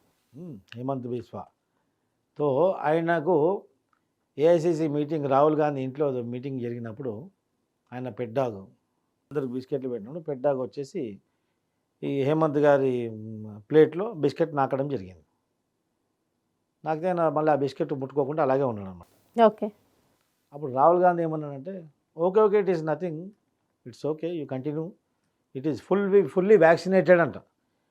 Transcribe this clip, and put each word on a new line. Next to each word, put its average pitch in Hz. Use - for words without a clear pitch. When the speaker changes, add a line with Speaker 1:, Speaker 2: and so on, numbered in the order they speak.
Speaker 1:
ఉమ్, 156
హిమంత్ 127
బిస్వా. 113
తో 147
ఆయనకు 165
ఏఐసీసీ 160
మీటింగ్, 147
రాహుల్ 143
గాంధీ 147
ఇంట్లో 135
మీటింగ్ 123
జరిగినప్పుడు 120
ఆయన 127
పెట్ 113
డాగ్ 120
అందరికి -
బిస్కెట్లు 131
పెట్టినప్పుడు 120
పెట్ 143
డాగ్ 139
వచ్చేసి 131
ఈ 143
హేమంత్ 151
గారి, 135
మ్, 107
ప్లేట్లో 156
బిస్కెట్ 151
నాకడం 139
జరిగింది. 95
నాకితే 156
ఆయన 170
మళ్ళీ 151
ఆ -
బిస్కెట్ 143
ముట్టుకోకుండా 139
అలాగే 135
ఉన్నాడు 107
అన్నమాట. -
Speaker 2:
ఓకే. 214
Speaker 1:
అప్పుడు 143
రాహుల్ 165
గాంధీ 175
ఏమన్నాడంటే, 156
"ఓకే, 185
ఓకే, 208
it 175
is 170
nothing, 156
it's 143
okay, 160
you 131
continue, 151
it 131
is 135
fully, 196
fully 208
vaccinated" 170
అంట. 147